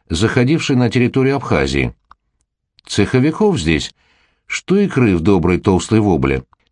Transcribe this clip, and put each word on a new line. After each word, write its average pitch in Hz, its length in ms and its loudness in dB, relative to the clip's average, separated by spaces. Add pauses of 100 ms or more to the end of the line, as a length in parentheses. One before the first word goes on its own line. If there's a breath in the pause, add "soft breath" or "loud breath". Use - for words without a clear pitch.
заходивший 123 680 0
на 123 140 2
территорию 131 460 0
Абхазии. 67 580 -2 (920)
Цеховиков 117 720 0
здесь, 78 360 -4 (520)
что - 320 -2
икры 123 380 2
в 80 40 -2
доброй 87 380 2
толстой 98 420 0
вобле. 67 440 0 (280)